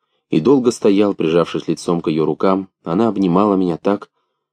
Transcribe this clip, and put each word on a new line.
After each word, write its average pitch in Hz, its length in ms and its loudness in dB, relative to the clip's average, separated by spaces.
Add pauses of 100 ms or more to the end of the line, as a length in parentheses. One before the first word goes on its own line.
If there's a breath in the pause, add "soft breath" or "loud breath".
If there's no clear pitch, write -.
(300)
И 78 100 2
долго 123 320 4
стоял, 101 420 2
прижавшись 82 540 -2
лицом 85 320 -2
к 85 100 -4
её 78 140 0
рукам. 95 440 -2 (140)
Она 95 240 -2
обнимала 98 480 0
меня 90 220 0
так, 101 340 -4 (420)